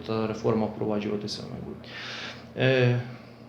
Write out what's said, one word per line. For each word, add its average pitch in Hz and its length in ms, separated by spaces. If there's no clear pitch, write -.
та 110 200
реформа 110 380
впроваджуватися 104 760
в - 100
майбутнє. - 380
Е, 127 440